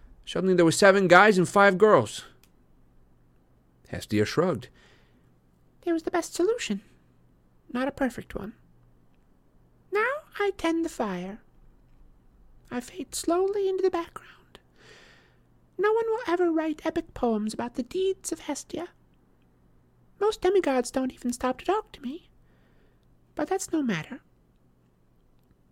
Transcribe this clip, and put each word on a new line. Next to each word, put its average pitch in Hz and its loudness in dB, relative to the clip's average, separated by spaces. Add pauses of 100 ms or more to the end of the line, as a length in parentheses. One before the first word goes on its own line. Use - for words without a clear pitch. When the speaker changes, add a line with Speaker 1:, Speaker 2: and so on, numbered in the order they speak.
(260)
Speaker 1:
Suddenly 185 0
there 170 6
were 160 6
seven 196 6
guys 185 8
and 175 2
five 202 6
girls. 185 4 (1600)
Hestia - -2
shrugged. 156 -2 (1160)
Speaker 2:
It 349 -2
was 330 -2
the - -6
best - -4
solution. 349 -2 (880)
Not 254 -2
a 269 -4
perfect 233 -6
one. - -10 (1400)
Now 494 -2 (140)
I 403 0
tend 330 -2
the 320 -6
fire. 196 -8 (1300)
I 247 -6
fade - -14
slowly 392 -2
into 381 -2
the 381 2
background. - -10 (1200)
No 415 2
one 453 0
will 453 -4
ever 349 0
write 311 -4
epic 320 -6
poems 220 -2
about 233 -8
the 254 -6
deeds 381 -4
of 320 -8
Hestia. - -10 (1300)
Most 427 -2
demigods 320 0
don't 262 -4
even 247 -8
stop 254 -4
to - -20
talk 427 -4
to - -20
me. 269 -12 (1040)
But 302 -6
that's - -4
no 311 0
matter. 220 -4 (1500)